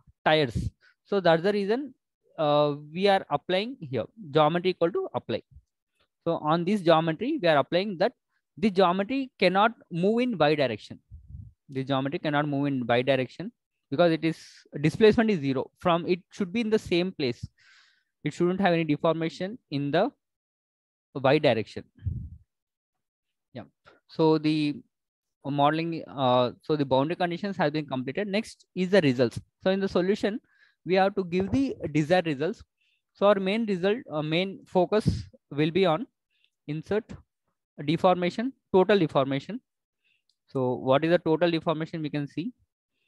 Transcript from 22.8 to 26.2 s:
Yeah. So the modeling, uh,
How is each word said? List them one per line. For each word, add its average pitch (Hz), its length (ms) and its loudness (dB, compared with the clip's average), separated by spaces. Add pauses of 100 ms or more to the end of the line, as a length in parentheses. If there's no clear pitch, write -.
Yeah. 120 100 -14 (440)
So 160 300 4
the 151 380 0 (680)
modeling, 151 640 0
uh, 127 440 2 (100)